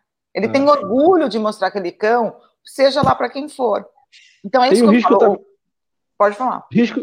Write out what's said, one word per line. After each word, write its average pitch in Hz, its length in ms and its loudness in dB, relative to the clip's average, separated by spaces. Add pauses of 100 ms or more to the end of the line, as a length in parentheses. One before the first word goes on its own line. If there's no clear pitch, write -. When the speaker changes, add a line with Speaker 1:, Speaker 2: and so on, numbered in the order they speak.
(340)
Speaker 1:
Ele 190 120 -4
Speaker 2:
Ah, - 60 -4
Speaker 1:
tem 269 100 0
Speaker 2:
sim. 285 60 0
Speaker 1:
orgulho 285 600 2
de 208 100 -6
mostrar 208 300 -4
aquele 185 240 -8
cão, 220 420 -2 (300)
seja 277 380 0
lá 262 120 2
pra 247 140 -6
quem 285 200 -12
for. 208 380 -6 (580)
Então 247 200 0
é 254 40 2
Speaker 2:
Tem 226 100 2
Speaker 1:
isso 240 60 2
Speaker 2:
o 220 40 6
Speaker 1:
que 208 60 6
eu - 20 4
Speaker 2:
risco 247 220 2
Speaker 1:
falo. 208 180 2
Speaker 2:
tam-, - 80 -14 (720)
Speaker 1:
Pode 208 200 0
falar. 247 360 -8
Speaker 2:
risco, 233 300 -2